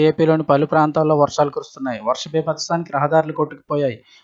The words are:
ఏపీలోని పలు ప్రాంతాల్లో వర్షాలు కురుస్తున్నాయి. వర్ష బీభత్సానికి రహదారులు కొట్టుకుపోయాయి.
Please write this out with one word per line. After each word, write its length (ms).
ఏపీలోని 440
పలు 220
ప్రాంతాల్లో 500
వర్షాలు 340
కురుస్తున్నాయి. 520
వర్ష 260
బీభత్సానికి 640
రహదారులు 440
కొట్టుకుపోయాయి. 600